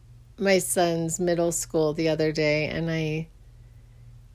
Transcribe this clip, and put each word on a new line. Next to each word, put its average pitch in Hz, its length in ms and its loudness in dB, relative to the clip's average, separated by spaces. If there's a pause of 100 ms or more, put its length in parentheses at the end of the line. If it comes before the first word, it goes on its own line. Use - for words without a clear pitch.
(400)
my 196 180 4
son's 170 640 0
middle 170 320 2
school 160 420 0
the 160 160 0
other 156 220 0
day, 151 360 0
and 165 220 -4
I, 160 380 -4 (1080)